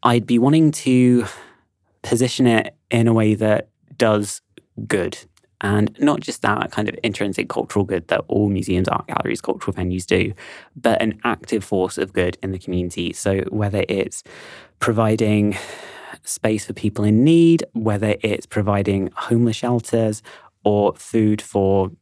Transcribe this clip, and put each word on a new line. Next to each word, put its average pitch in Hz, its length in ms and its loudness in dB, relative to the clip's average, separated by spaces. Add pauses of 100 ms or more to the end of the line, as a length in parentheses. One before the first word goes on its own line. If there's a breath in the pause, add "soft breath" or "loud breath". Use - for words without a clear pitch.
I'd 120 220 2
be 120 140 2
wanting 151 320 4
to 123 540 2 (760 loud breath)
position 123 460 0
it 113 280 2 (140)
in 117 180 2
a 117 60 4
way 107 220 2
that 107 340 0 (280)
does 107 440 0 (460)
good. 92 300 -2 (440)
And 104 380 0
not - 220 0
just - 220 -8
that - 280 0
kind 104 160 -4
of - 160 -6
intrinsic 98 460 -4
cultural - 340 -2
good 90 240 -2
that - 220 2
all 104 180 2
museums, 92 400 0
art - 200 -4
galleries, - 340 -4
cultural - 340 -4
venues 90 300 -4
do, 98 280 0 (420 loud breath)
but 117 260 0
an 107 240 -2
active 110 400 -4
force 92 320 -2
of - 160 -4
good 90 280 -2
in 95 100 -6
the 92 80 -8
community. 90 520 -4
So 98 380 -2
whether 104 400 -2
it's - 340 -4 (560 loud breath)
providing 107 760 2 (680 loud breath)
space - 420 -4
for - 80 -10
people 101 300 -2
in 107 220 4
need, 165 480 6
whether 107 480 0
it's 104 240 -4
providing 101 720 0
homeless 117 420 0
shelters 113 680 -2 (400 loud breath)
or 104 320 2
food 107 460 0
for 95 500 0 (100)